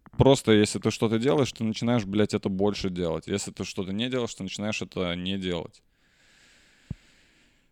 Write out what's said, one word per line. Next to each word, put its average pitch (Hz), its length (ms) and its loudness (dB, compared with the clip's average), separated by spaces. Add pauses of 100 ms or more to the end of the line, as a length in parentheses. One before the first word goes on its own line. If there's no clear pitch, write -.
(180)
просто, 131 340 6
если 104 260 6
ты 107 140 0
что-то 113 260 0
делаешь, 139 340 2
ты - 120 -8
начинаешь, 113 420 0
блядь, 104 300 0
это 104 120 -4
больше 98 440 -2
делать. 82 360 -4
Если 98 240 -4
ты - 120 -10
что-то 95 280 -8
не 110 160 -4
делаешь, 127 280 -4
ты - 80 -12
начинаешь 104 400 -6
это 90 320 -4
не 95 240 -6
делать. 87 420 -6 (1900)